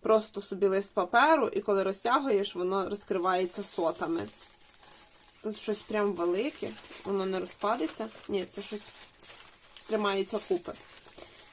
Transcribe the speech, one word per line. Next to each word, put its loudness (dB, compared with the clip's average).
просто 4
собі 0
лист 2
паперу, 6
і 0
коли 2
розтягуєш, 2
воно 0
розкривається 0
сотами. 0
Тут -6
щось -2
прям 0
велике, -2
воно 0
не 0
розпадеться. -4
Ні, -2
це -10
щось -10
тримається 0
купи. -2